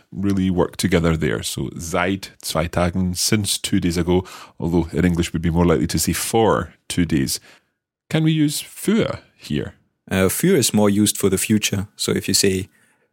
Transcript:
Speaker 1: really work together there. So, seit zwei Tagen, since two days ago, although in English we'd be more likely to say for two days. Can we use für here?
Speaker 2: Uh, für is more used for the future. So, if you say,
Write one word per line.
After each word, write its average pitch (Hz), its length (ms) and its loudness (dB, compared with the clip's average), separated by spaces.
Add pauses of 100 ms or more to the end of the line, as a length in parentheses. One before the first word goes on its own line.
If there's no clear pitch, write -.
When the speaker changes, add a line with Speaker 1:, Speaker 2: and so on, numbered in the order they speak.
(120)
Speaker 1:
really 95 420 0
work 87 240 0
together 82 400 2
there. 64 260 -2
So, - 340 -6
seit 90 640 -4
zwei 80 260 -4
Tagen, 90 480 -2
since - 460 -2
two - 180 0
days 87 180 0
ago, 90 280 2 (340)
although 82 320 0
in 85 140 0
English 85 280 0
we'd 82 80 -4
be 85 100 0
more 87 140 4
likely 80 220 4
to 82 100 -2
say 87 160 0
for 101 600 0 (160)
two 87 160 0
days. 73 340 -2 (680)
Can 160 160 0
we 160 80 4
use 151 280 0
für - 580 -2 (180)
here? - 380 -6 (360)
Speaker 2:
Uh, 95 160 2
für 175 300 2
is 123 160 0
more 104 160 4
used 101 280 2
for 98 140 2
the 95 60 0
future. 104 580 0
So, - 160 -4
if 98 160 -2
you 101 60 -2
say, 95 340 0 (460)